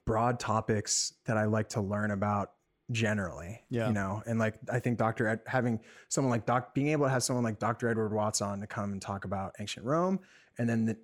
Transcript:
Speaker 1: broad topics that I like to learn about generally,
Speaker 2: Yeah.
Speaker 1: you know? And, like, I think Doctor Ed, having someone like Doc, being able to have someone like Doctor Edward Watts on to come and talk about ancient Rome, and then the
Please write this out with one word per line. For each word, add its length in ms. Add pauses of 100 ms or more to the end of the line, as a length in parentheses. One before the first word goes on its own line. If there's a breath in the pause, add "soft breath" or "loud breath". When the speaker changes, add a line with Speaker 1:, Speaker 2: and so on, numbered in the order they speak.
Speaker 1:
broad 340
topics 760 (120)
that 120
I 80
like 240
to 120
learn 280
about 440 (380)
generally, 760
Speaker 2:
Yeah. 180
Speaker 1:
you 60
know? 320
And, 140
like, 160 (160)
I 80
think 180
Doctor 300
Ed, 180
having 340 (280 loud breath)
someone 240
like 160
Doc, 260
being 140
able 180
to 60
have 100
someone 220
like 160
Doctor 280
Edward 240
Watts 300
on 200
to 60
come 240
and 100
talk 240
about 340
ancient 260
Rome, 340 (380 loud breath)
and 100
then 180
the 180